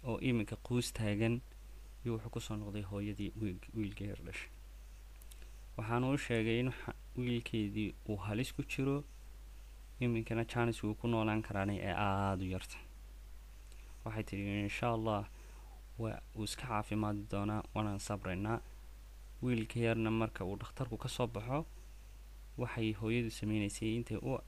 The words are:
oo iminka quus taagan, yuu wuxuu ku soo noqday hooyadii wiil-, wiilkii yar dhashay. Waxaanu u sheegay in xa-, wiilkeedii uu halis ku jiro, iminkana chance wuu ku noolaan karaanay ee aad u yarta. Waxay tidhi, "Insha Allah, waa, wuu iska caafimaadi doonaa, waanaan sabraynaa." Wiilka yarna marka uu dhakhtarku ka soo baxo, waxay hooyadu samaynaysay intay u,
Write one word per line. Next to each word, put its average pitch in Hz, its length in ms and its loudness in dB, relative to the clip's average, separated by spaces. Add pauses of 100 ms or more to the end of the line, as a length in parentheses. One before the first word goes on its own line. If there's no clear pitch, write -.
oo 117 160 0
iminka 117 360 2
quus - 380 0
taagan, 113 480 4 (640)
yuu 117 100 2
wuxuu 113 140 -4
ku 113 100 -2
soo 110 160 -4
noqday 104 260 -2
hooyadii 101 500 -2 (100)
wiil-, 92 340 -2
wiilkii 101 340 -2
yar 95 160 -6
dhashay. - 240 -8 (1300)
Waxaanu 120 360 4
u 147 40 4
sheegay 113 420 4
in 127 120 4
xa-, - 240 -6 (220)
wiilkeedii 110 760 2 (160)
uu 104 80 2
halis 104 360 0
ku 139 100 -2
jiro, 139 400 2 (960)
iminkana 117 460 4
chance 120 380 2
wuu 107 120 2
ku - 120 0
noolaan 110 340 6
karaanay 101 380 2
ee 92 160 2
aad 98 460 4
u 95 40 0
yarta. 92 320 -2 (1300)
Waxay 110 180 0
tidhi, 101 400 0
"Insha 117 260 2
Allah, 110 400 2 (680)
waa, 113 200 -2 (160)
wuu 107 80 -2
iska - 240 -4
caafimaadi 104 640 2
doonaa, 104 320 2 (100)
waanaan 104 260 2
sabraynaa." 101 600 0 (840)
Wiilka 120 380 2
yarna 113 320 4
marka 113 340 2
uu 98 120 0
dhakhtarku 113 400 -4
ka 123 120 -2
soo 120 180 2
baxo, 117 380 0 (920)
waxay 113 360 2
hooyadu 113 360 2
samaynaysay 107 680 2
intay 113 220 0
u, 131 300 0